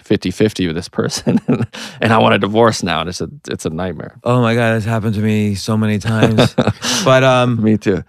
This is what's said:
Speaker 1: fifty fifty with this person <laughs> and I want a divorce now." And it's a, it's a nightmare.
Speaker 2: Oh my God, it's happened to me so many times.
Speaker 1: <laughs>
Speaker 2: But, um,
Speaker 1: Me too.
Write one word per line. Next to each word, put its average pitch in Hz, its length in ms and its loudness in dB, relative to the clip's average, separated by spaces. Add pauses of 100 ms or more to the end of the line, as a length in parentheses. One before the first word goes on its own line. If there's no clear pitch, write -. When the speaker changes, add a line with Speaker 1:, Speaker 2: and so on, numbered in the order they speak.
Speaker 1:
fifty 98 260 -2
fifty 92 380 -2
with 80 80 -4
this 87 140 -8
person - 540 -2
<laughs> - 580 -6
and 110 120 2
I 110 60 4
want 113 160 4
a 98 40 2
divorce 107 440 2
now." 82 180 -2
And 82 80 -6
it's 92 120 -8
a, 85 80 -8 (200)
it's - 160 -8
a 85 40 -6
nightmare. 82 540 -8
Speaker 2:
Oh 123 180 2
my 113 140 2
God, 113 200 2
it's 107 100 -2
happened 110 300 -2
to 107 60 -2
me 107 340 0
so 110 220 -4
many 107 220 0
times. 113 600 0
Speaker 1:
<laughs> - 60 0 (400)
Speaker 2:
But, 131 200 6
um, 123 360 2
Speaker 1:
Me 107 160 4
too. 92 320 -2